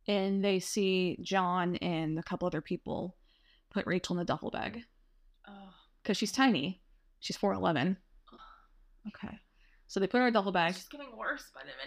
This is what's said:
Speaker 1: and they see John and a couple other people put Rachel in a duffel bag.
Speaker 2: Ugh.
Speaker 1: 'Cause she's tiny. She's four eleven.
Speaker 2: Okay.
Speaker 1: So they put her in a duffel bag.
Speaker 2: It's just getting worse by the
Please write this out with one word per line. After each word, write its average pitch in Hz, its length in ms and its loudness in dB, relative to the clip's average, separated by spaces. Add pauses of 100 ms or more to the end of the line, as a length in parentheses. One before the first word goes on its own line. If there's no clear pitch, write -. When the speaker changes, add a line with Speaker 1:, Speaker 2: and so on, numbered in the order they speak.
Speaker 1:
and 196 360 2
they 196 160 4
see 185 600 0
John 180 540 0
and 160 420 -2
a 170 60 -4
couple 180 240 -2
other 165 140 -2
people - 540 -6 (540)
put - 160 -2
Rachel 180 300 -2
in 175 80 -2
a - 20 -6
duffel - 240 -2
bag. - 340 -6 (600)
Speaker 2:
Ugh. 196 280 -20 (300)
Speaker 1:
'Cause 202 140 0
she's 214 140 -2
tiny. 190 500 2 (380)
She's - 180 -8
four 196 160 2
eleven. 180 440 2 (1120)
Speaker 2:
Okay. - 320 -14 (500)
Speaker 1:
So - 120 0
they 190 60 4
put 247 100 4
her 254 100 8
in - 20 6
a 226 40 2
duffel 202 180 4
bag. 175 200 4
Speaker 2:
It's 185 80 -6
just - 120 -18
getting 277 240 -14
worse 220 400 -6
by - 60 -16
the - 60 -16 (200)